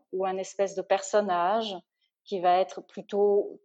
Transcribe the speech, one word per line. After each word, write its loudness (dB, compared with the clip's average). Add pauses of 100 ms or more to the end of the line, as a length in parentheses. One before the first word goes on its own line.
(120)
ou -2
un -4
espèce -4
de -4
personnage 0 (500)
qui -6
va 4
être -2
plutôt 0